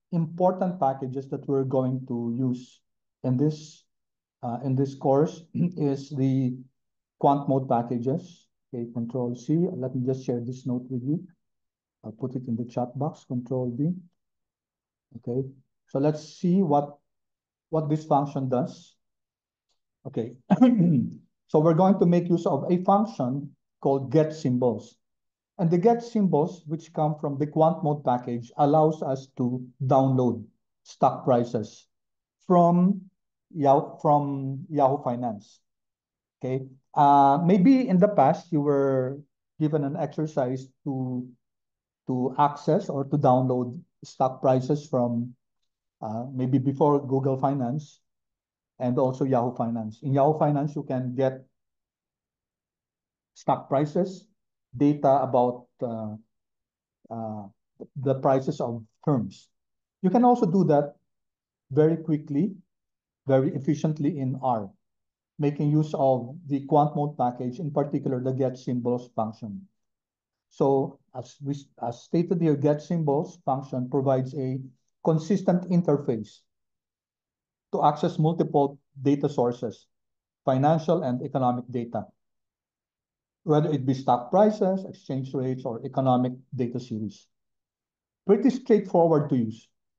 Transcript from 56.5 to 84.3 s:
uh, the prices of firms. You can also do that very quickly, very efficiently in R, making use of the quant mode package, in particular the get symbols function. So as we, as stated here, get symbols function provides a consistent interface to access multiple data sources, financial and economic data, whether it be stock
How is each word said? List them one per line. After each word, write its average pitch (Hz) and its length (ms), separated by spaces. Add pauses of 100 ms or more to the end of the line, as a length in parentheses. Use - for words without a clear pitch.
uh, 110 340 (520)
the 135 200
prices 135 440
of 117 240 (200)
firms. 113 440 (540)
You 185 80
can 247 140
also 247 220
do 175 180
that 147 300 (760)
very 156 260
quickly, 151 580 (720)
very 135 280
efficiently 151 640
in 131 240
R, 113 280 (680)
making 147 320
use 151 240
of 131 420 (100)
the 135 200
quant 147 300
mode 147 220
package, 123 400
in 151 120
particular 139 520
the 131 100
get 127 240
symbols 123 580
function. 107 540 (840)
So 139 480 (160)
as 123 280
we, 139 120 (280)
as - 200
stated 175 380
here, 151 160
get 147 240
symbols 160 640
function 131 460
provides 131 440
a 131 240 (460)
consistent 175 680
interface 139 680 (1300)
to 156 120
access 160 340
multiple 151 600 (240)
data 143 260
sources, 120 580 (580)
financial 156 580
and 127 200
economic 123 480
data, 117 360 (1400)
whether 151 240
it 127 160
be 135 80
stock - 360